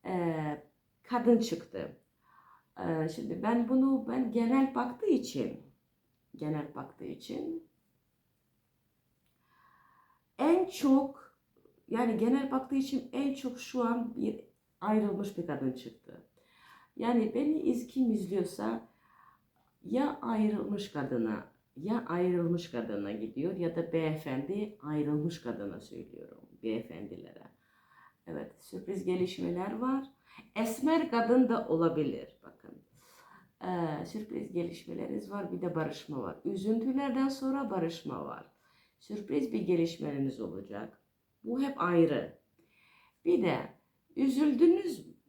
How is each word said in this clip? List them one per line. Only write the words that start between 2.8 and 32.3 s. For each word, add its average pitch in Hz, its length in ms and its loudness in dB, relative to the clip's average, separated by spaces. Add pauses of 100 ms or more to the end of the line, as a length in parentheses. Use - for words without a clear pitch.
şimdi 175 340 -6
ben 233 260 2
bunu, 262 380 4
ben 240 240 -2
genel 254 440 4
baktığı 247 300 -2
için, - 600 0 (720)
genel 151 400 -4
baktığı - 300 -12
için - 640 -8 (2750)
en 339 260 6
çok, - 720 2 (500)
yani 233 300 2
genel 262 340 2
baktığı 262 240 -2
için 269 360 -2
en 269 220 0
çok 247 260 -6
şu 247 240 -2
an 233 320 0
bir - 300 -4 (360)
ayrılmış 202 560 0
bir 165 100 -4
kadın 131 240 -2
çıktı. - 520 -14 (720)
Yani 226 380 2
beni 302 260 2
iz-, - 280 2
kim 254 240 2
izliyorsa 202 760 -2 (960)
ya 262 380 0
ayrılmış 214 680 0
kadına, 117 560 -2 (300)
ya 226 300 -2
ayrılmış 175 640 2
kadına 104 400 -4
gidiyor 131 440 -4
ya 170 200 -2
da 165 180 -2
beyefendi 156 880 -2
ayrılmış 151 580 0
kadına 101 400 -6
söylüyorum. - 600 -16 (220)
Beyefendilere. 104 800 -8 (840)
Evet, 151 320 -10
sürpriz 190 440 -8
gelişmeler 180 760 -2
var. 269 260 0 (500)
Esmer 254 560 2
kadın 233 380 6
da 226 180 2
olabilir, 156 760 0